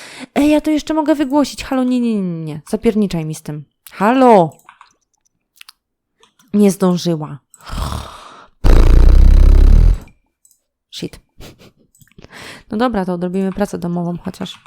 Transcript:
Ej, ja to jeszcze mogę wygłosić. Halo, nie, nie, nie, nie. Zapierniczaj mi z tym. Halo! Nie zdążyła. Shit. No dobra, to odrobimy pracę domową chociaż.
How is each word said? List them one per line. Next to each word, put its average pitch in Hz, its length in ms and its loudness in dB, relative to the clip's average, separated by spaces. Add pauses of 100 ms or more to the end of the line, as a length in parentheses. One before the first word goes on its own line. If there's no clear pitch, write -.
(360)
Ej, 285 140 -2
ja 302 120 -2
to 311 100 -6
jeszcze 302 220 -6
mogę 311 220 -2
wygłosić. 277 480 -4
Halo, 262 200 -6
nie, 254 160 -4
nie, 233 160 -4
nie, 170 300 -8
nie. 151 240 -14
Zapierniczaj 202 560 -4
mi 156 100 -10
z - 60 -20
tym. 151 240 -16 (260)
Halo! 220 640 2 (2000)
Nie 202 180 2
zdążyła. 165 680 -6 (3500)
Shit. - 280 -14 (1500)
No 214 60 -8
dobra, 220 280 -4
to 185 80 -6
odrobimy 180 380 -6
pracę 196 260 -8
domową 175 400 -8
chociaż. - 500 -14